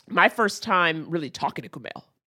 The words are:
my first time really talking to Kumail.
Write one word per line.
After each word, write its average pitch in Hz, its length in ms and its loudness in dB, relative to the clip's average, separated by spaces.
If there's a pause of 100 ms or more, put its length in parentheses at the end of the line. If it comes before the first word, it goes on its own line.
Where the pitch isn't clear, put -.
my 180 220 6
first - 340 0
time 170 460 2
really 160 200 -4
talking - 340 -6
to - 60 -18
Kumail. - 340 -14 (260)